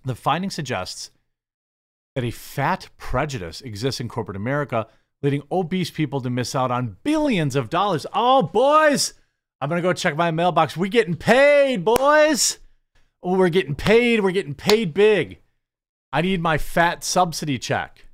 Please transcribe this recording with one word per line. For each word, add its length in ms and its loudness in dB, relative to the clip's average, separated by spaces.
The 120 -6
finding 340 -4
suggests 640 -8
that 80 -4
a 80 -4
fat 560 -6
prejudice 600 -6
exists 400 -6
in 80 -8
corporate 280 -8
America, 520 -4
leading 200 -2
obese 380 -4
people 320 -4
to 80 -6
miss 260 -4
out 140 -2
on 340 -4
billions 500 0
of 160 -2
dollars. 420 -2
Oh, 300 4
boys, 720 2
I'm 80 -4
gonna 140 -2
go 100 0
check 240 -2
my 160 0
mailbox. 440 0
We 120 -2
getting 260 2
paid, 720 4
boys. 760 2
Oh, 140 -2
we're 140 4
getting 260 0
paid. 460 4
We're 100 0
getting 220 -4
paid 380 0
big. 460 2
I 100 0
need 180 0
my 180 0
fat 460 0
subsidy 540 -2
check. 560 -6